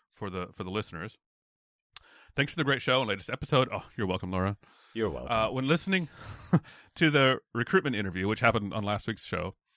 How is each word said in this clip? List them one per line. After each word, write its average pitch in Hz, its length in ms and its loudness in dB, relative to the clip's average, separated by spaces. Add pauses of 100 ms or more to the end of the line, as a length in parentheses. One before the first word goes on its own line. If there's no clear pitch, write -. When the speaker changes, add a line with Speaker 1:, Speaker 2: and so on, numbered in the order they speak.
(120)
Speaker 1:
for 101 180 -10
the, 90 220 -6
for - 100 -12
the 92 80 -6
listeners. 101 460 -6 (1200)
"Thanks 139 160 0
for 165 80 -6
the 143 40 2
great 135 180 0
show 131 180 2
and 113 80 -2
latest 98 220 -4
episode." 131 420 2
Oh, 98 120 -6 (120)
you're 107 100 0
welcome, 92 240 -4
Laura. 95 260 0 (380)
Speaker 2:
You're 110 160 0
welcome. 71 220 -6
Speaker 1:
Uh, 110 180 2
when 131 160 -2
listening 175 420 2 (440)
<laughs> - 420 -2
to 160 160 4
the 135 300 4 (140)
recruitment 123 420 2
interview, 95 320 -2
which 107 120 0
happened 110 320 2
on 104 120 -4
last 104 240 -2
week's 110 160 -6
show, 87 300 -6 (220)